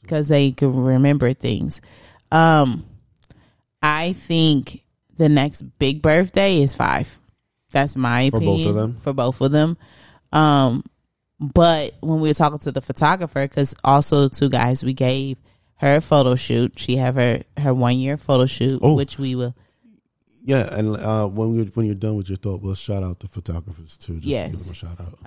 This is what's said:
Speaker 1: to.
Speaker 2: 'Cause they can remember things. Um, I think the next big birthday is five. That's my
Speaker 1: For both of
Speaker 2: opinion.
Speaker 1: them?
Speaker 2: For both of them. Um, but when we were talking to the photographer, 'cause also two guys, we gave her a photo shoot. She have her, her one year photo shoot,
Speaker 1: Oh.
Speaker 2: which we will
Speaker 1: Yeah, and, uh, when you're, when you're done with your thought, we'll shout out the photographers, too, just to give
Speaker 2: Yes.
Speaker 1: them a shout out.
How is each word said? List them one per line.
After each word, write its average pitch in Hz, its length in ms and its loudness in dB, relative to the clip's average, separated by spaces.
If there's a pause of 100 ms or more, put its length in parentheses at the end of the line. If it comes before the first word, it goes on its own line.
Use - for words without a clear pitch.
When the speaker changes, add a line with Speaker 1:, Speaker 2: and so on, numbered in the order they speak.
Speaker 1:
to. - 60 -20
Speaker 2:
'Cause 151 200 -2
they 143 240 4
can 127 240 0
remember 131 580 2
things. - 480 -6 (500)
Um, 151 540 4 (960)
I 156 320 -2
think 160 680 0 (340)
the 156 140 2
next 147 340 0 (160)
big 143 220 -2
birthday 180 600 2
is 139 120 2
five. - 460 -4 (520)
That's 139 240 -2
my 127 340 0
Speaker 1:
For 113 100 0
both 160 80 0
of - 60 2 (140)
Speaker 2:
opinion. 170 80 0
Speaker 1:
them? 113 260 -4
Speaker 2:
For 139 120 -4
both 127 280 -4
of 139 100 2
them. 156 260 2 (560)
Um, 143 500 4 (560)
but 160 640 2
when 156 180 0
we 156 100 0
were 151 40 4
talking 147 260 0
to 143 120 -6
the 135 100 -6
photographer, 151 680 -2
'cause 139 260 -2 (100)
also 143 440 4
two 139 220 0
guys, 127 340 0
we 131 100 -2
gave 131 440 -2 (380)
her 143 200 2
a 156 60 2
photo 131 340 2
shoot. 120 420 -2
She - 200 -4
have 127 180 -2
her, 123 260 0 (160)
her 143 160 0
one 123 240 0
year 135 200 -4
photo 131 280 2
shoot, 135 380 -2
Speaker 1:
Oh. 147 120 4
Speaker 2:
which 139 220 -4
we 131 180 -4
will 123 200 -6 (880)
Speaker 1:
Yeah, 131 320 0
and, 107 220 -2
uh, 110 300 -2
when 110 260 -2
you're, 113 140 0
when 113 180 -4
you're 104 100 -2
done 107 200 -4
with 98 140 -6
your 95 80 -6
thought, 95 240 -6
we'll 95 140 -6
shout 98 280 -6
out 90 160 -8
the 101 80 -14
photographers, 82 720 -12
too, - 220 -12
just 76 40 -12
to 143 60 -6
give 107 240 -6
Speaker 2:
Yes. - 100 -12
Speaker 1:
them - 80 -14
a 85 40 -16
shout 85 240 -16
out. 87 280 -18